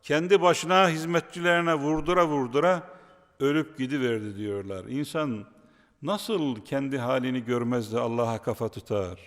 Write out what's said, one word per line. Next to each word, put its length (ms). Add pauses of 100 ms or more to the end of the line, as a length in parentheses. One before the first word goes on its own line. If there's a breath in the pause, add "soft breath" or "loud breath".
kendi 380
başına 480
hizmetçilerine 840
vurdura 520
vurdura 560 (560 loud breath)
ölüp 380
gidiverdi 600
diyorlar. 520
İnsan 560 (560 soft breath)
nasıl 640
kendi 320
halini 480
görmez 480
de 60
Allah'a 420
kafa 280
tutar? 580